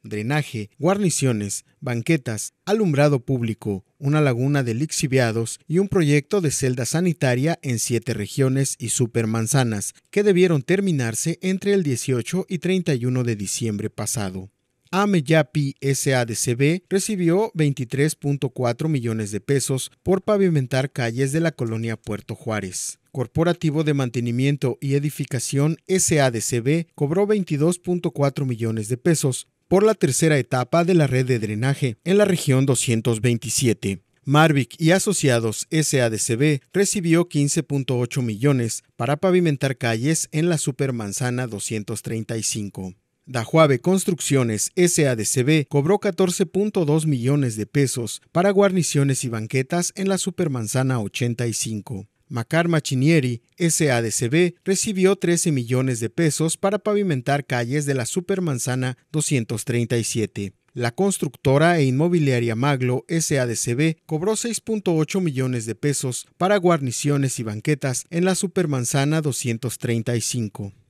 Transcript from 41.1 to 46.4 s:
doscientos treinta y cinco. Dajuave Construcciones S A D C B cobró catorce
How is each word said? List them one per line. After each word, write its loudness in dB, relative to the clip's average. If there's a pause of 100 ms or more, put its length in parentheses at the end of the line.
doscientos -6
treinta -6
y -4
cinco. -6 (320)
Dajuave 2
Construcciones 0
S 2
A 0
D -4
C 0
B 2
cobró 2
catorce 0